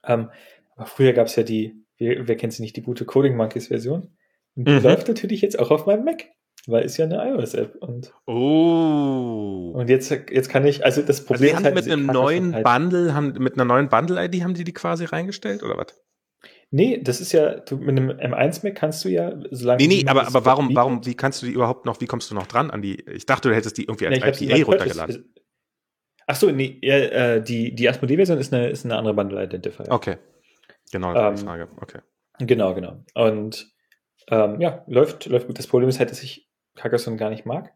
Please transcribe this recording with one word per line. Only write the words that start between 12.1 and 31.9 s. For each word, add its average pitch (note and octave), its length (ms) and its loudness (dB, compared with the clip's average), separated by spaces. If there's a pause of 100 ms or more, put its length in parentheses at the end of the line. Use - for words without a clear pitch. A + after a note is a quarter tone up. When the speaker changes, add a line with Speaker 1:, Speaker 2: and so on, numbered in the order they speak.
Speaker 2:
neuen F3+ 140 -2
Speaker 1:
halt A2+ 100 -2
Speaker 2:
Bundle, E3 500 2
haben, C#3+ 240 0
mit B2+ 160 0
einer C3 120 2
neuen C3 240 4
Bundle-I F3 400 0
D F3+ 120 -2
haben F3+ 120 -2
die F3 100 -8
die E3+ 80 -8
quasi E3+ 320 -6
reingestellt G3 580 -8
oder - 140 -6
was? - 100 -8 (840)
Speaker 1:
Nee, G#3+ 320 2
das C3 180 -2
ist - 120 -6
ja, D#3 280 4
du, - 160 -8
mit C3+ 140 -4
einem C3+ 200 2
M - 240 -6
eins D#3+ 300 0
Mac G3+ 100 -4
kannst D#3 300 -4
du F#3+ 40 -2
ja, E3+ 300 -2 (120)
solange B2 320 0
Speaker 2:
Nee, D3+ 60 6
Speaker 1:
du F#3 60 6
Speaker 2:
nee, F3 140 2
aber, C3+ 140 4
Speaker 1:
niemals B2+ 120 -4
Speaker 2:
aber B2+ 100 4
warum, C3+ 200 4
Speaker 1:
verbietet B2 120 2
Speaker 2:
warum, B2 300 2
wie B2 80 -6
kannst C3+ 280 -4
du B2 40 -8
die B2 60 -6
überhaupt A#2+ 340 -2
noch, A2+ 140 -6
wie A#2+ 60 -6
kommst A#2 240 -8
du G#2+ 40 -10
noch F#2+ 120 -6
dran C#3+ 240 -2
an G#2 120 -8
die, G2 260 -8
ich - 180 -14
dachte, C3 240 2
du A2 40 4
hättest A2 240 -2
die A#2 60 -6
irgendwie G#2 220 -4
als G2 80 2
Speaker 1:
Nee, C3 40 0
ich B2+ 60 -2
hab C#3 100 2
sie - 120 -6
Speaker 2:
I - 20 -4
P - 40 2
A - 60 4
Speaker 1:
mal D#3 60 4
kurz, - 160 4
Speaker 2:
runtergeladen. E2+ 360 -4 (200)
Speaker 1:
es, - 0 - (920)
ach C#3+ 100 0
so, G3 140 6
nee, C3+ 320 -2
ja, C3+ 140 4
äh, A#2+ 460 2
die, A#2 320 -4
die A#2+ 140 2
Asmodee-Version D3+ 500 2
ist C3+ 140 -4
eine, B2 160 0
ist - 160 -8
eine A2+ 120 -2
andere A2 180 -2
Bundle G2 300 -2
Identifier. - 460 -10
Speaker 2:
Okay. A2 260 0 (760)
Genau, F#2 220 -4
das A#2 80 4
war G#2 100 2
die G2+ 80 -8
Speaker 1:
Ähm, G2+ 60 -10
Speaker 2:
Frage. E2+ 220 -12 (120)
Okay. - 180 -18 (420)